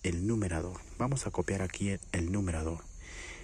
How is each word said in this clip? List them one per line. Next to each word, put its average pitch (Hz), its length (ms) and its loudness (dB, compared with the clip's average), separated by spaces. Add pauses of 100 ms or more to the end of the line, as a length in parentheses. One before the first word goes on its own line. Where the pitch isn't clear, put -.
el 87 240 2
numerador. 90 540 2 (180)
Vamos 131 280 2
a 101 40 -2
copiar 95 320 2
aquí 98 280 0
el, 98 100 0 (100)
el 87 220 2
numerador. 82 480 2 (640)